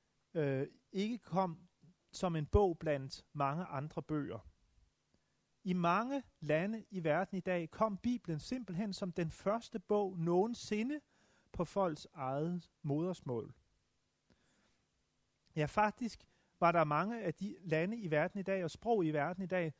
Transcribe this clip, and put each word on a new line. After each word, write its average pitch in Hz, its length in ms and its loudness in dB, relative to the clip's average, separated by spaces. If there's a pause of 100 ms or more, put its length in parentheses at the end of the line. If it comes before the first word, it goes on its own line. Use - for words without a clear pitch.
(340)
øh, 139 340 2 (240)
ikke 214 260 -2
kom 180 420 -2 (520)
som 175 240 -2
en 151 100 0
bog 196 320 6
blandt 139 560 -2
mange 147 300 0
andre 151 400 -6
bøger. 127 440 -4 (1160)
I 185 100 -2
mange 202 500 0 (160)
lande 180 500 0
i 185 140 -6
verden 165 340 0
i 180 40 -2
dag 175 300 -2
kom 214 260 0
Bibelen 220 420 -2
simpelthen 202 540 -6
som 185 180 -6
den 165 200 -2
første 226 480 -2
bog 196 400 0
nogensinde 214 840 0 (500)
på 175 140 -2
folks 175 480 -2
eget 156 580 -4 (100)
modersmål. 147 720 -2 (2000)
Ja, 151 100 2
faktisk 214 600 -2 (320)
var 170 120 8
der 170 120 6
mange 180 400 0
af 170 100 0
de 196 260 -8
lande 175 380 0
i 180 140 -4
verden 160 280 2
i 190 40 -6
dag 190 200 0
og 160 80 -4
sprog 220 340 2
i 156 60 2
verden 160 320 0
i 185 40 -6
dag, 170 320 0